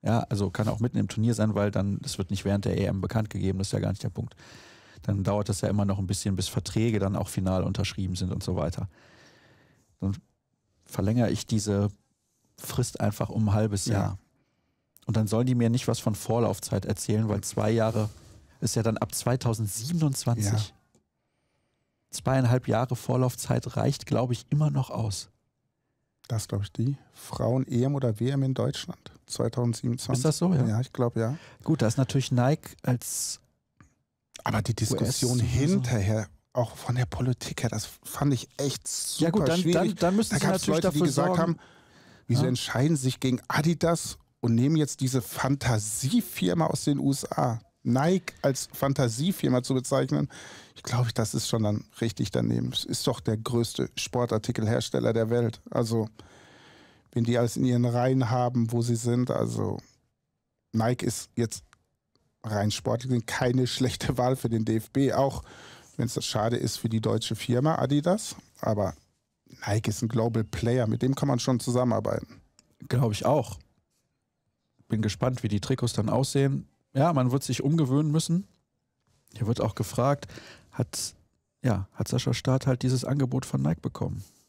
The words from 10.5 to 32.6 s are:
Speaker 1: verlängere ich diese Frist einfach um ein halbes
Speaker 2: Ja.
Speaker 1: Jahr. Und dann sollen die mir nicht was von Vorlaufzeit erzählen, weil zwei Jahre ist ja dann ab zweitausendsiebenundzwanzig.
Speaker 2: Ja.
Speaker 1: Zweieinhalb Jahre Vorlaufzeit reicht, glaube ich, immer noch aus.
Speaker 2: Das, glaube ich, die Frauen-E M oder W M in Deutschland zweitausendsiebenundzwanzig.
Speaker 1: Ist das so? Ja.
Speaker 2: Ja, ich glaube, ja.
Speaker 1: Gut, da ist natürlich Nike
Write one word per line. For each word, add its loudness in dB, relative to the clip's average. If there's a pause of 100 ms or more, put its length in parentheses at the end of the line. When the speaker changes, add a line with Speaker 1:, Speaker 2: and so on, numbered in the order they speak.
Speaker 1:
verlängere 2
ich -2
diese 0 (680)
Frist -4
einfach -2
um 0
ein 4
halbes 0
Speaker 2:
Ja. 0
Speaker 1:
Jahr. 0 (880)
Und 0
dann 2
sollen 2
die 2
mir 4
nicht 0
was 0
von 0
Vorlaufzeit -2
erzählen, -2
weil -2
zwei -2
Jahre 2 (500)
ist -2
ja 0
dann 0
ab -4
zweitausendsiebenundzwanzig. 0
Speaker 2:
Ja. -20 (1400)
Speaker 1:
Zweieinhalb 2
Jahre 0
Vorlaufzeit -2
reicht, 0
glaube 0
ich, -6
immer 2
noch -2
aus. -6 (960)
Speaker 2:
Das, -4
glaube -2
ich, -14
die -2 (140)
Frauen-E -2
M 0
oder 0
W 0
M 0
in 0
Deutschland -6 (140)
zweitausendsiebenundzwanzig. -2
Speaker 1:
Ist -4
das 2
so? 2
Ja. 2
Speaker 2:
Ja, 0
ich -6
glaube, 0
ja. -2 (260)
Speaker 1:
Gut, 0
da 4
ist 0
natürlich 0
Nike 0